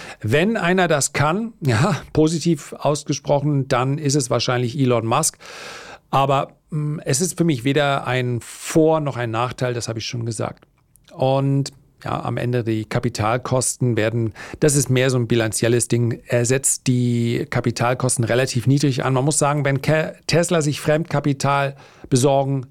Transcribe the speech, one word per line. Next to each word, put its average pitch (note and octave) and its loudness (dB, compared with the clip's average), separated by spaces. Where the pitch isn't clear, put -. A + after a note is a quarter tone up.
Wenn E3 2
einer F3+ 2
das D3+ 0
kann, F#3+ 0
ja, C#3 2
positiv D#3 0
ausgesprochen, C#3+ 0
dann C3+ 0
ist D3+ 0
es C#3 0
wahrscheinlich B2 0
Elon A#2+ 2
Musk. C3 0
Aber, C#3 2
mm, D3+ -4
es C#3 0
ist F#3 -4
für E3+ 2
mich C3+ 0
weder C#3 0
ein B2 -2
Vor- D#3+ 0
noch C#3 -4
ein A#2+ -4
Nachteil, B2 -2
das A#2+ -6
habe A2+ -6
ich G#2+ -10
schon A#2 -6
gesagt. A2+ -6
Und C3+ 0
ja, - -4
am A#2+ -4
Ende B2 -2
die A2 -2
Kapitalkosten A#2+ -2
werden, A2+ 0
das D3 4
ist C3+ 0
mehr B2+ 4
so B2+ 2
ein A#2+ 0
bilanzielles A#2 2
Ding, A#2+ 0
er A#2+ 0
setzt C3 -2
die A#2+ 0
Kapitalkosten B2 0
relativ A#2 0
niedrig C#3 2
an. C3 0
Man C3 2
muss D3 0
sagen, D3 0
wenn C#3 0
Ke-, D#3 0
Tesla E3+ 2
sich C#3+ -2
Fremdkapital C#3 0
besorgen C#3 2